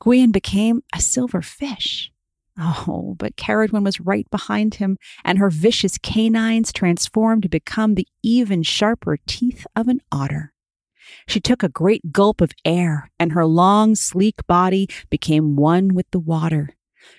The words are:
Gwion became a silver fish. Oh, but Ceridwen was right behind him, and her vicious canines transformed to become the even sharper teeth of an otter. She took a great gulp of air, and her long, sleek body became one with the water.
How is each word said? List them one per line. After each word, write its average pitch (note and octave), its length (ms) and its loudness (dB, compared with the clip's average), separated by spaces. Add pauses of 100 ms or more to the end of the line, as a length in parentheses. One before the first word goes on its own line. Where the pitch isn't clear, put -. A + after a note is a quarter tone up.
Gwion B3 300 4
became G#3 520 0 (120)
a E3 60 -6
silver A#3+ 420 -2
fish. - 680 -10 (480)
Oh, F3 580 -6
but - 180 -8
Ceridwen G#3+ 480 -2
was G3 160 -2
right G3 300 -4
behind G#3 440 -2
him, F#3+ 240 -4 (260)
and F#3+ 140 0
her G3 100 4
vicious F#3 480 0
canines A3+ 760 0
transformed A3 720 0
to F3+ 40 -2
become G#3+ 460 -2
the F#3 140 -4 (140)
even G#3 420 2
sharper G#3 640 -2
teeth - 400 -4 (100)
of A3+ 100 0
an B3+ 140 0 (100)
otter. C#3+ 420 -4 (760)
She G3+ 120 -2
took - 220 0
a F#3 60 2
great F3 440 -2
gulp G3+ 280 2
of E3 120 2 (120)
air, E3 540 0
and E3+ 140 0
her E3 140 2
long, G3+ 480 4
sleek G#3 520 -2
body F#3 420 2 (200)
became D3+ 480 0
one F3 380 2
with F3+ 160 -4
the F#3 80 -2
water. D#3+ 520 -2 (480)